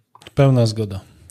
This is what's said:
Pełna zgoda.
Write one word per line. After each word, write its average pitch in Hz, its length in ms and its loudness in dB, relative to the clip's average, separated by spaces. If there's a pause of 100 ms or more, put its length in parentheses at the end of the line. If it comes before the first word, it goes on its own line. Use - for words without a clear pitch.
(360)
Pełna 131 300 2
zgoda. 107 340 -6 (320)